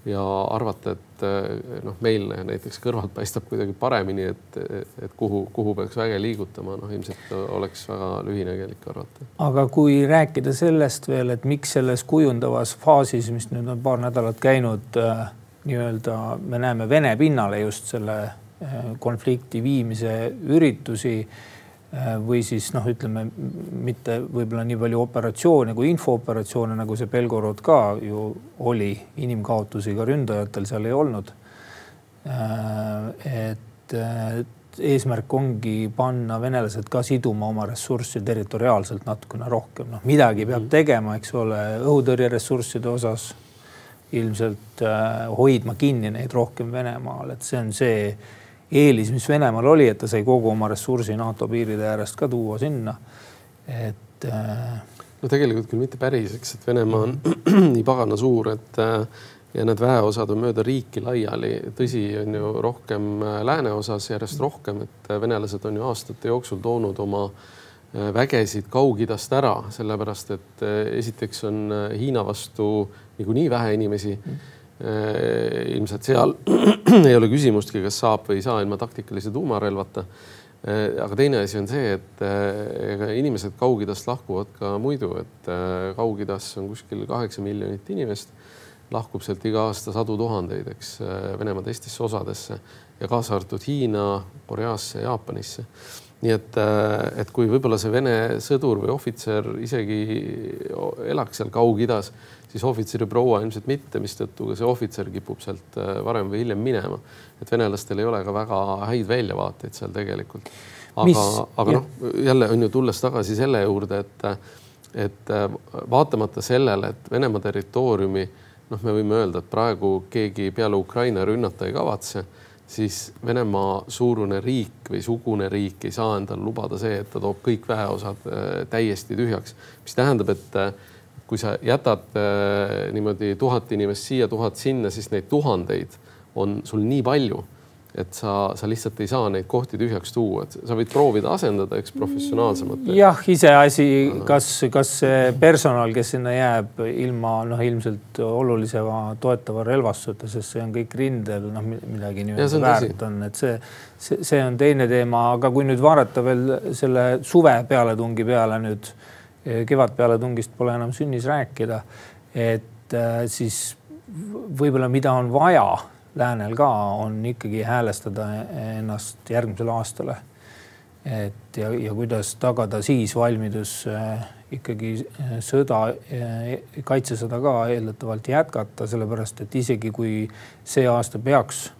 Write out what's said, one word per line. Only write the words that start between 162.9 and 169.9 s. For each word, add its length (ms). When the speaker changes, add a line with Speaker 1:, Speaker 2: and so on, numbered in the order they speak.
Speaker 2:
äh, 320
siis 480
v-, 400
võib-olla 340
mida 240
on 200
vaja 320
läänel 440
ka, 120
on 280
ikkagi 420
häälestada 640
ennast 540
järgmisele 420
aastale. 440